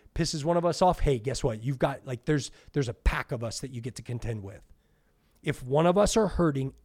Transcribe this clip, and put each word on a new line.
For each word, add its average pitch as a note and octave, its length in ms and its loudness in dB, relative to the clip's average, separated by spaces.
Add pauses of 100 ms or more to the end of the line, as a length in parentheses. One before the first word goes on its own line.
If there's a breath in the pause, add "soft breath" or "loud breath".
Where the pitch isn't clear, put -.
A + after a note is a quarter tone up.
(140)
pisses D#3 300 -2
one E3+ 140 2
of E3+ 80 2
us E3+ 160 0
off, F3+ 180 4
hey, C3+ 200 2
guess A#2 220 -4
what? A2+ 220 -2
You've C3 160 -4
got, C#3 260 -2
like, C3 200 -8
there's, D3 260 0 (220 soft breath)
there's C3+ 160 0
a - 40 -6
pack - 380 -2
of A#2+ 140 -4
us - 160 -8
that C3 100 -10
you B2 80 -10
get A#2 160 -10
to - 60 -12
contend A2+ 420 -6
with. G2 180 -14 (800)
If C#3+ 220 -6
one C#3+ 220 2
of F3+ 120 4
us G#3 200 4
are G#3+ 100 6
hurting, C#3 460 0 (120)